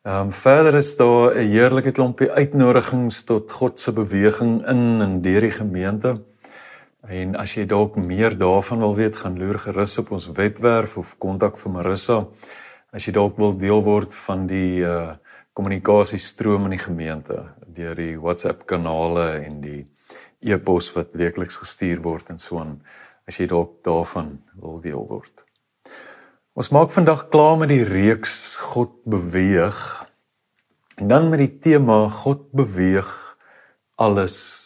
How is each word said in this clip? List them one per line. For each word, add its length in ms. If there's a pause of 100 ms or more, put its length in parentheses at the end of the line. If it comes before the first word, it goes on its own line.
Ehm, 300
verder 440
is 220
daar 400
'n 140
heerlike 420
klompie 380
uitnodigings 960
tot 280
God 280
se 120
beweging 760
in 340
en 220
deur 180
die 100
gemeente. 720 (840)
En 300
as 180
jy 120
dalk 300
meer 420
daarvan 400
wil 160
weet, 220
gaan 220
loer 200
gerus 400
op 120
ons 220
webwerf 640
of 220
kontak 400
vir 140
Marissa. 540 (680)
As 120
jy 80
dalk 240
wil 200
deel 260
word 320
van 320
die, 380
eh, 320 (360)
kommunikasiestroom 1120
in 60
die 140
gemeente, 680 (140)
deur 280
die 260
WhatsApp 460
kanale 800
en 160
die 260 (540)
e-pos 520
wat 200
weekliks 440
gestuur 440
word 300
en 80
so 200
aan, 220 (480)
as 80
jy 100
dalk 360
daarvan 560 (160)
wil 260
deel 280
word. 320 (1200)
Ons 140
maak 160
vandag 400
klaar 260
met 140
die 160
reeks 720 (160)
God 240 (120)
beweeg. 680 (1200)
En 80
dan 220
met 100
die 120 (100)
tema 480
God 420
beweeg 560 (840)
alles 400 (320)